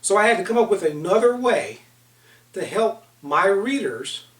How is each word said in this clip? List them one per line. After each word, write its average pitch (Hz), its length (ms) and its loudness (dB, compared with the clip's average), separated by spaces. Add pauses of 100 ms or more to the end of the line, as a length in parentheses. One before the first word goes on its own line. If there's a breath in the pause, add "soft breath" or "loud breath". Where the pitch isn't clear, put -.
So - 160 0
I 214 100 4
had 226 120 4
to 185 60 -4
come 226 140 -2
up 233 120 2
with 190 120 2
another 180 540 2
way 240 440 -2 (720 soft breath)
to - 120 -8
help 214 400 -2 (180)
my 147 240 0
readers, 196 800 -2 (140)